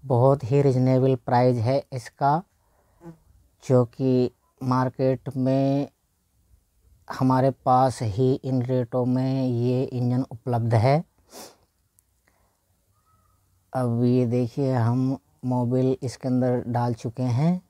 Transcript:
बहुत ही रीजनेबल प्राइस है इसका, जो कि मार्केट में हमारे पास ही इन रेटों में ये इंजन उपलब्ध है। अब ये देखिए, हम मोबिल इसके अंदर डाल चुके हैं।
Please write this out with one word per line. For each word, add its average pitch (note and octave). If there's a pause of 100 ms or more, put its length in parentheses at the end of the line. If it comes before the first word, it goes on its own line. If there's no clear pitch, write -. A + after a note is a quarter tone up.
बहुत C3+
ही C#3
रीजनेबल C3
प्राइस B2
है B2+
इसका, C#3 (1300)
जो B2
कि B2+ (320)
मार्केट C3
में C3+ (1200)
हमारे C3
पास B2+
ही B2+
इन C3
रेटों B2+
में C3
ये B2
इंजन B2
उपलब्ध A#2
है। C3+ (2750)
अब A#2+
ये B2
देखिए, B2
हम C3 (260)
मोबिल B2+
इसके C3
अंदर B2+
डाल A#2+
चुके B2
हैं। D3